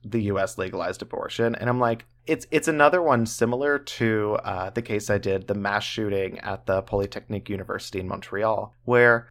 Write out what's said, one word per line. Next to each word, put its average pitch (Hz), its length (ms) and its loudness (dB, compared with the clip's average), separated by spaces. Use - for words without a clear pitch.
the 113 200 -2
U 98 160 0
S 95 180 -2
legalized 92 440 -4
abortion. 117 540 -4
And 117 140 -4
I'm 123 100 0
like, 117 260 0
it's, 156 260 -2
it's 156 180 2
another 151 320 4
one 131 240 4
similar 127 520 0
to, 107 640 0
uh, 95 260 -6
the 117 120 -4
case 104 280 -4
I 104 80 2
did, 95 300 -2
the 101 80 -2
mass 101 280 0
shooting 98 560 -4
at 95 260 -8
the 95 160 2
Polytechnique 101 680 -4
University 98 500 -6
in 90 80 -6
Montreal, 104 640 -2
where 120 460 6